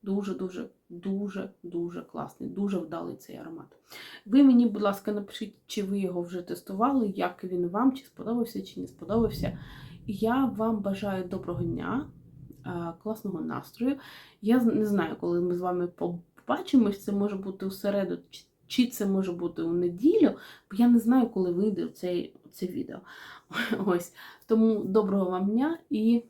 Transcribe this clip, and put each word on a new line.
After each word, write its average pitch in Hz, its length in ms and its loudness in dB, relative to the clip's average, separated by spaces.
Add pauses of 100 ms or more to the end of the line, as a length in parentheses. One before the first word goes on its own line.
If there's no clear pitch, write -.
дуже-дуже, 190 640 -4 (220)
дуже-дуже 175 1120 -6
класний, - 480 -10
дуже 196 280 -2
вдалий 170 380 -8
цей - 200 -18
аромат. - 300 -14 (600)
Ви 254 160 8
мені, 240 240 10
будь 208 160 0
ласка, 196 300 0
напишіть, 208 420 -8 (120)
чи - 160 -4
ви 196 160 -2
його 180 240 -2
вже 175 200 -8
тестували, 202 720 0
як 180 280 -4
він 180 240 -2
вам, 233 240 2
чи - 120 -10
сподобався, 226 580 -6
чи - 180 -12
не - 80 -8
сподобався. - 680 -2 (480)
Я 226 380 0
вам 220 360 0
бажаю 196 440 -4
доброго 175 380 -6
дня, 170 480 -4 (560)
е, 170 260 -6 (100)
класного 208 380 -6
настрою. 165 560 -4 (460)
Я 233 180 4
з-, 233 40 0
не 214 220 4
знаю, 175 340 0
коли 175 200 0
ми 180 140 0
з 175 60 -4
вами 180 260 -2
побачимось, 202 1160 0
це 202 80 -2
може 202 240 0
бути 190 300 -8
у 190 40 -4
середу, 190 480 -2 (120)
чи, - 140 -20 (220)
чи 247 200 2
це 214 200 -4
може 190 260 2
бути 170 300 -4
у 165 100 0
неділю, 202 580 4 (400)
бо 196 60 -8
я 240 120 6
не 240 100 8
знаю, 233 300 4
коли 185 240 0
вийде 180 360 0
цей, - 460 -6 (160)
це - 160 -8
відео. - 320 -8 (440)
<laughs> 214 440 -4
Ось. 175 280 0 (320)
Тому 220 380 4
доброго 196 460 2
вам 185 160 0
дня 262 320 2 (120)
і 233 400 4